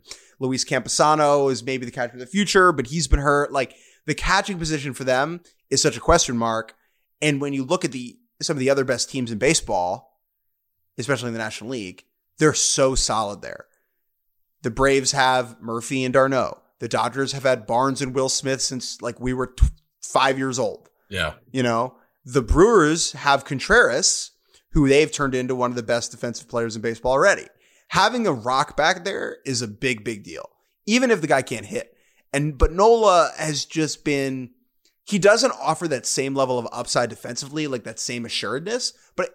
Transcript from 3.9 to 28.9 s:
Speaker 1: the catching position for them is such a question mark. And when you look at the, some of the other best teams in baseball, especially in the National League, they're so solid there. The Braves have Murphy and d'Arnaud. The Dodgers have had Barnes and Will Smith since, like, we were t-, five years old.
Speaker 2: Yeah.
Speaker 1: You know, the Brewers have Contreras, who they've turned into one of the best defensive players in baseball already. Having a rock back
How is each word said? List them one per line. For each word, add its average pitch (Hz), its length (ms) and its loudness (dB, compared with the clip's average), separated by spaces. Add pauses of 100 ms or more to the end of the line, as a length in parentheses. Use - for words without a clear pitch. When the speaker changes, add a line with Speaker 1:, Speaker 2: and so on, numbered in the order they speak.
Speaker 1:
the 151 80 -2
catching 190 420 0
position 151 380 -4
for 135 80 -10
them 135 380 0 (280)
is 135 140 0
such 147 140 2
a 113 40 -10
question 160 380 2
mark. 113 360 -2 (460)
And 147 200 0
when 143 120 -4
you 135 120 -4
look 175 200 -2
at 147 60 -4
the, 123 260 -12 (240)
some 156 160 -4
of 135 40 -6
the 127 100 4
other 135 140 4
best 123 260 -2
teams 123 220 -4
in 107 60 -6
baseball, 107 840 -2 (760)
especially 123 320 -4
in 113 60 -8
the 113 60 -6
National 110 300 -10
League, 101 340 -10 (340)
they're 156 160 4
so 135 400 2
solid 104 480 -2
there. - 240 -16 (960)
The 123 80 -4
Braves 135 400 2
have 127 500 0
Murphy 117 440 -6
and 127 100 -2
d'Arnaud. 131 420 2 (220)
The 117 100 -8
Dodgers 123 440 -2
have 135 100 -8
had 127 240 2
Barnes 127 340 0
and 127 140 -6
Will 131 140 0
Smith 131 340 -2
since, - 400 -8
like, 117 160 -8
we 127 140 -4
were 127 160 -4
t-, - 180 4 (340)
five 135 380 2
years 131 200 -2
old. 107 300 -4 (220)
Speaker 2:
Yeah. 87 240 -4 (160)
Speaker 1:
You 127 140 0
know, 120 320 0 (280)
the 123 180 0
Brewers 165 680 4
have 139 320 0
Contreras, 151 840 2 (420)
who 147 140 4
they've 147 240 4
turned 135 240 -2
into 127 200 -2
one 123 160 0
of 123 60 -6
the 120 60 -6
best 117 280 -2
defensive 120 360 -10
players 117 300 -4
in 107 60 -8
baseball 117 300 -2
already. 160 340 2 (420)
Having 220 380 2
a 170 60 2
rock 127 440 -2
back 175 260 2